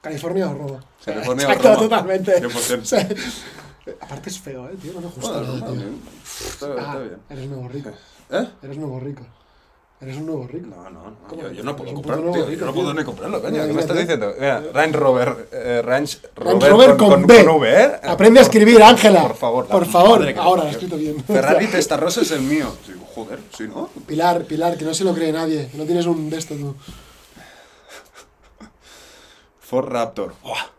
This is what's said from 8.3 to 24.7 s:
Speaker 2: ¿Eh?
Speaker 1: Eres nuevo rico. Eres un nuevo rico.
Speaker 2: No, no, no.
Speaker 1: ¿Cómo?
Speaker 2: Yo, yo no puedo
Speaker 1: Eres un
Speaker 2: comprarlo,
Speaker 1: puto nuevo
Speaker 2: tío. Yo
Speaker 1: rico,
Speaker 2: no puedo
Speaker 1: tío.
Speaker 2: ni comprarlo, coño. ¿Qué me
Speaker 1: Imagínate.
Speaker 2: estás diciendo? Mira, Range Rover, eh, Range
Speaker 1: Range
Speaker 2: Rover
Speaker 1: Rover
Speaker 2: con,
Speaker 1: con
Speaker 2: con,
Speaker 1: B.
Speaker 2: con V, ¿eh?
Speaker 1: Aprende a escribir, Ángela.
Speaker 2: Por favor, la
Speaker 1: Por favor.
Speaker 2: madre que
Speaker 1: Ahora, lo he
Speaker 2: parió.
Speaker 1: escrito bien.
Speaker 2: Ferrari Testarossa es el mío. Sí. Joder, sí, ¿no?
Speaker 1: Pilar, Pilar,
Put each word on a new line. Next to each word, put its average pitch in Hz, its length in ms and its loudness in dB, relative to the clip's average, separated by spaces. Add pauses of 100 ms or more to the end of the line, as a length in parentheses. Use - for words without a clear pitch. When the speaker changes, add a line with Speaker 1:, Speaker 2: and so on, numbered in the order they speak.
Speaker 2:
¿Eh? 214 160 -6 (160)
Speaker 1:
Eres 139 160 -18
nuevo 135 220 -12
rico. 135 220 -14 (760)
Eres 131 160 -16
un 156 100 -12
nuevo 151 220 -10
rico. 165 180 -14
Speaker 2:
No, 87 240 -20
no, - 0 - (200)
no. 113 60 -20 (120)
Speaker 1:
¿Cómo? - 140 -16
Speaker 2:
Yo, 95 100 -14
yo 95 100 -16
no 143 140 -10
puedo 135 140 -14
Speaker 1:
Eres 139 80 -12
un 143 40 -14
Speaker 2:
comprarlo, 151 240 -8
Speaker 1:
puto 175 60 -4
nuevo - 20 -
Speaker 2:
tío. 165 100 -2
Yo 135 60 -10
Speaker 1:
rico, 170 160 -8
Speaker 2:
no 135 80 -8
puedo 165 180 -4
Speaker 1:
tío. 156 80 -6
Speaker 2:
ni 151 60 -6
comprarlo, 170 340 -10
coño. - 140 -8
¿Qué 151 40 -4
me 156 140 -4
Speaker 1:
Imagínate. - 80 -2
Speaker 2:
estás 165 180 -2
diciendo? 147 400 -4
Mira, 127 240 -2 (100)
Range 151 260 0
Rover, 123 540 0
eh, 120 320 -4
Range 135 340 -4 (180)
Speaker 1:
Range 175 160 -2
Speaker 2:
Rover 185 180 4
Speaker 1:
Rover 240 180 10
Speaker 2:
con, - 100 8
Speaker 1:
con 208 120 6
Speaker 2:
con, 185 160 4
Speaker 1:
B. 226 180 10
Speaker 2:
con 160 120 4
V, 143 280 4
¿eh? - 180 -2
Speaker 1:
Aprende 214 380 6
a - 20 10
escribir, 214 400 8
Ángela. 208 400 8
Speaker 2:
Por 123 140 -2
favor, 123 300 -2
la - 60 -6
Speaker 1:
Por 175 140 2
favor. 185 340 4
Speaker 2:
madre 143 140 -2
que - 60 -8
Speaker 1:
Ahora, 180 240 2
lo 151 40 -6
he 147 40 -8
Speaker 2:
parió. 151 60 -10 (100)
Speaker 1:
escrito 175 80 -8
bien. 151 280 -8
Speaker 2:
Ferrari 151 440 0
Testarossa - 540 -2
es 165 100 -4
el 147 100 -4
mío. 135 300 -4 (140)
Sí. 98 60 -20 (220)
Joder, 120 260 -14 (160)
sí, 110 100 -12
¿no? 311 220 -14 (180)
Speaker 1:
Pilar, 165 380 -2
Pilar, 165 340 -6